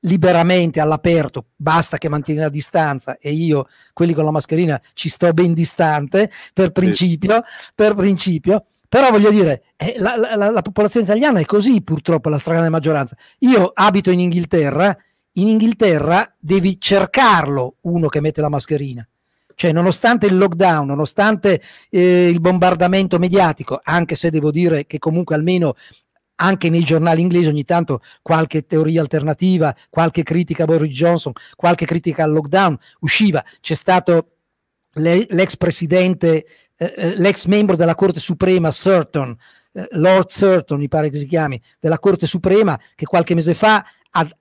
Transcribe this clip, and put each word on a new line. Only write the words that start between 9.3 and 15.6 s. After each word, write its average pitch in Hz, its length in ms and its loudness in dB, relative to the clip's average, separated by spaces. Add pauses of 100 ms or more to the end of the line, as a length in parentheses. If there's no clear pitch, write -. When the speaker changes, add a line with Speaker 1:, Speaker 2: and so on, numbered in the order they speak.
Speaker 1:
dire, 175 340 2 (120)
eh, 208 220 -8
la, 226 180 -2
la, 226 200 -2
la, 202 140 0
la 220 120 0
popolazione 208 420 0
italiana 214 360 2
è 151 40 0
così 208 380 2
purtroppo, 160 460 -2
la 151 100 -2
stragrande 165 320 0
maggioranza. 151 460 -2 (240)
Io 226 340 4
abito 196 360 2
in 180 100 2
Inghilterra, 170 760 0 (360)
in 190 160 0
Inghilterra 202 920 2